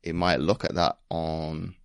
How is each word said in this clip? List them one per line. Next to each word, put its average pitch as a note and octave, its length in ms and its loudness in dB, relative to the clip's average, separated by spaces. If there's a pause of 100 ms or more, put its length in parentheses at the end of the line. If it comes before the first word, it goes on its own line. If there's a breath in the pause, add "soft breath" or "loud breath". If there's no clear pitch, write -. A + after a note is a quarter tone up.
It E2 120 -4
might F2 240 4
look F#2 260 0
at - 100 -2
that E2+ 220 2 (120)
on D#2+ 760 -4